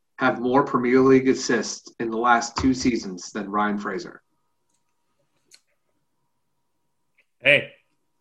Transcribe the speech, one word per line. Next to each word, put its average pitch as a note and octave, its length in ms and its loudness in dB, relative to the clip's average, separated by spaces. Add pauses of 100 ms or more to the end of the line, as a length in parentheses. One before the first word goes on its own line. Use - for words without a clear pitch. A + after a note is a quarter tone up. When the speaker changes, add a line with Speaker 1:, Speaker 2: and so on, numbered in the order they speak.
(180)
Speaker 1:
have B2 240 -2
more B2+ 220 2
Premier B2+ 360 2
League C3 300 6
assists - 680 -2
in A#2 100 -6
the A2+ 80 -6
last A#2+ 400 0
two C3 160 0
seasons G#2+ 580 -4
than G2 180 -8
Ryan G#2 280 -2
Fraser. G2 440 -10 (3250)
Speaker 2:
Hey, C3+ 320 2 (500)